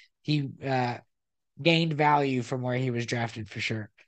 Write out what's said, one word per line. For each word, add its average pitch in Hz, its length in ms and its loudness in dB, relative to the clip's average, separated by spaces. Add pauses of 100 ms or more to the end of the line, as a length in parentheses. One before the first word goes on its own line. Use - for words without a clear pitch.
(240)
he, 147 260 0 (160)
uh, 127 320 0 (640)
gained 165 320 4
value 143 480 4
from 127 200 -4
where 123 140 -2
he 127 160 -2
was 120 140 -2
drafted 113 440 -4
for 113 120 -8
sure. 110 280 -4 (180)